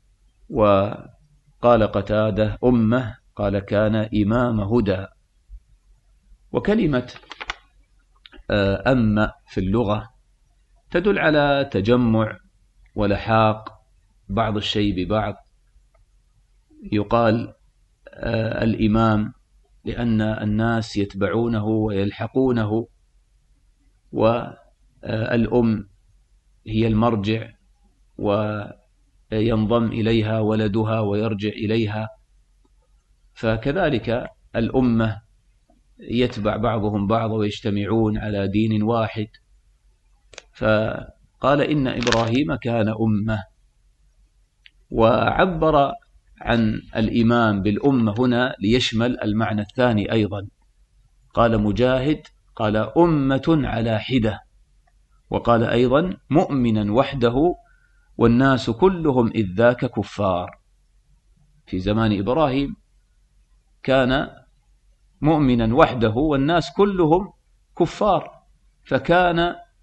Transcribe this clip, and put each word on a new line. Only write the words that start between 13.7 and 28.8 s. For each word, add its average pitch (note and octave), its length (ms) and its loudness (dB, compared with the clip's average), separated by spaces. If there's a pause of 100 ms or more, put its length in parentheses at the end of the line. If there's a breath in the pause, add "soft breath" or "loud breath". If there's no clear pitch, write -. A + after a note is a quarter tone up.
بعض G#2+ 280 -2
الشيء G#2 400 -2
ببعض. G2+ 380 -2 (1600)
يقال، A2+ 640 2 (540)
آه، A2 560 -4
الإمام A2 680 2 (520)
لأن A2+ 360 -2
الناس A2 760 -2
يتبعونه G#2 680 -2
ويلحقونه، A2 1200 0 (1200)
والأم A2+ 1800 -2 (800)
هي A2 200 0
المرجع A2 640 0 (680)
وينضم G#2+ 1700 -2